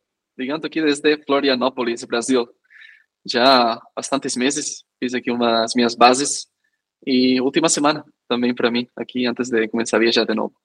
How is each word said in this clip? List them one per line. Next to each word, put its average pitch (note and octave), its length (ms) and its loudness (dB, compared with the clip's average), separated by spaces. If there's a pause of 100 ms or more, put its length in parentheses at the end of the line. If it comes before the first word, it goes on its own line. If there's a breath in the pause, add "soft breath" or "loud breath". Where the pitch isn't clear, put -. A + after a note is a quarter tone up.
(380)
ligando C#3+ 280 -8
aqui D#3 160 -4
desde D3 440 0
Florianópolis, B2+ 800 0
Brasil. A#2+ 420 0 (800 soft breath)
Já B2 480 4
há A2+ 80 -8 (120)
bastantes C3 440 -6
meses C#3 480 -4 (120)
fiz B2 160 -6
aqui B2 160 -4
umas A#2+ 460 0
minhas A#2+ 180 2
bases B2+ 540 2 (580)
e B2+ 360 2
última D3 260 0
semana D3 380 0 (240)
também B2 260 0
pra A#2+ 160 0
mim, B2 240 -4
aqui B2 300 -6
antes B2 240 -4
de A2+ 180 0
começar A#2 300 -2
a - 20 4
viajar A2+ 260 2
de A2 100 -4
novo. G#2+ 300 -6